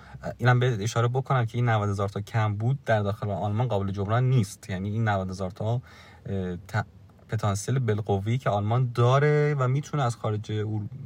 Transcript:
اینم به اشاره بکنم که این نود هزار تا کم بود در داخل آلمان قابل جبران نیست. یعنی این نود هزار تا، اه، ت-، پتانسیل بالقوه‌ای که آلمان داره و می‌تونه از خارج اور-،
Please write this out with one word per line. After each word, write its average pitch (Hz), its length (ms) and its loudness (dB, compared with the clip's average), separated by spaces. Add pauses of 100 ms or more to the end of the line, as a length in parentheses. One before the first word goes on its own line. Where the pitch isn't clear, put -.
(380)
اینم 123 220 4
به 120 240 0
اشاره 117 240 0
بکنم 127 380 0
که 113 120 -6
این 120 120 2
نود 104 200 2
هزار 98 200 0
تا 101 120 -6
کم 107 340 0
بود 120 300 0
در 110 160 2
داخل 101 280 -2
آلمان 104 380 -2
قابل 98 240 0
جبران 107 380 0
نیست. 120 400 0
یعنی 98 200 -4
این 110 180 0
نود 95 220 0
هزار 92 200 -6
تا، 113 320 -2 (440)
اه، 92 300 -4
ت-، 101 300 -4 (440)
پتانسیل 110 500 -2
بالقوه‌ای 107 580 0
که - 120 -2
آلمان 113 440 2
داره 147 680 4
و 127 80 2
می‌تونه 143 360 0
از 117 120 0
خارج 107 360 -4
اور-، 107 380 -4 (160)